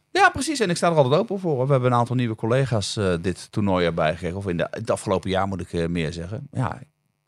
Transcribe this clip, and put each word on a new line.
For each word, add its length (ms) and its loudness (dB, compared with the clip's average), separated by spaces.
Ja, 180 4
precies. 300 -2
En 100 2
ik 80 -2
sta 120 2
er 60 2
altijd 260 6
open 180 -4
voor. 260 0
We 60 0
hebben 200 4
een 60 4
aantal 180 0
nieuwe 200 0
collega's, 640 0
eh, 240 2
dit 300 -6
toernooi 340 2
erbij 280 2
gekregen. 240 -6
Of 100 -6
in 100 -2
de, 140 0
het 200 -4
afgelopen 380 -2
jaar 180 0
moet 140 -6
ik, 120 -10
eh, 140 0
meer 260 -2
zeggen. 380 -10
Ja, 280 -4